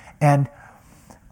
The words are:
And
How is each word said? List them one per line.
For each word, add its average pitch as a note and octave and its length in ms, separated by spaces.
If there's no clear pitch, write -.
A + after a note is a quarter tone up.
And C#3+ 280